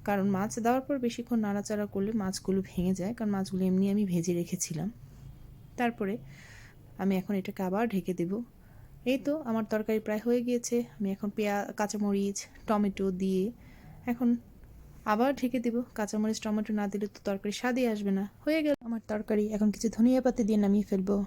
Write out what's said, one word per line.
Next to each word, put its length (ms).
কারণ 260
মাছ 300
দেওয়ার 220
পর 180
বেশিক্ষণ 400
নাড়াচাড়া 460
করলে 280
মাছগুলো 480
ভেঙে 320
যায়, 200
কারণ 180
মাছগুলো 340
এমনি 240
আমি 160
ভেজে 280
রেখেছিলাম। 560
তারপরে 360
আমি 180
এখন 200
এটাকে 280
আবার 240
ঢেকে 260
দেব। 180
এই 120
তো 240
আমার 240
তরকারি 340
প্রায় 260
হয়ে 160
গিয়েছে, 360
আমি 180
এখন 180
পেঁয়া-, 380
কাঁচামরিচ, 600
টমেটো 460
দিয়ে 320
এখন 240
আবার 300
ঢেকে 240
দেব। 160
কাঁচামরিচ, 460
টমেটো 320
না 140
দিলে 200
তো 160
তরকারি 300
স্বাদই 340
আসবে 240
না। 120
হয়ে 240
গেল 180
আমার 260
তরকারি। 360
এখন 180
কিছু 180
ধনিয়া 320
পাতা 220
দিয়ে 160
নামিয়ে 300
ফেলবো। 260